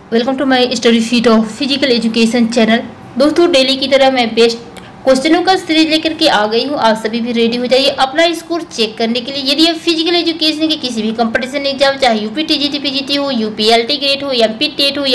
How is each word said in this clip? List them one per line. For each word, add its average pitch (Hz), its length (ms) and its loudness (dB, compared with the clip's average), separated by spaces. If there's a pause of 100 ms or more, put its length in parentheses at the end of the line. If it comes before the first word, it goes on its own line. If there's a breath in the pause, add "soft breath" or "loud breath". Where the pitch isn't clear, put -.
(100)
welcome 247 280 0
to 294 80 -2
my 254 280 2
study 233 240 4
sheet 226 280 0
of 220 300 4
physical 277 380 0
education 226 560 2
channel। 220 340 2 (340)
दोस्तों, 311 340 4
daily 269 240 2
की 262 120 -4
तरह 269 220 2
मैं 240 240 0
best 226 240 2 (460 loud breath)
क्वेश्चनों 311 400 2
का 381 120 4
series 320 320 0
लेकर 311 300 0
के 311 100 2
आ 208 180 2
गई 226 200 -2
हूँ। 285 120 -4
आप 220 240 2
सभी 226 180 -4
भी 240 120 -4
ready 233 240 2
हो 247 100 -4
जाइए, 262 240 2 (140)
अपना 302 300 2
score 330 280 -6
check 214 360 -4
करने 233 220 -2
के 254 120 -8
लिए। 277 200 -2
यदि 311 180 4
आप 330 60 -2
फिजिकल 330 400 -2
education 320 520 0
के 311 80 -2
किसी 226 260 -6
भी 220 160 -2
competition 254 480 -2
exam, 269 300 0
चाहे 240 240 0
यूपी 214 240 -4
टीजीटी, 294 340 -2
पीजीटी 277 380 -4
हो, 277 140 -2
यूपी 220 420 -2
एलटी 233 240 2
grade 277 280 -2
हो, 277 60 -6 (160)
एमपी 220 220 -4 (100)
टेट 277 200 0
हो, 285 60 -4 (100)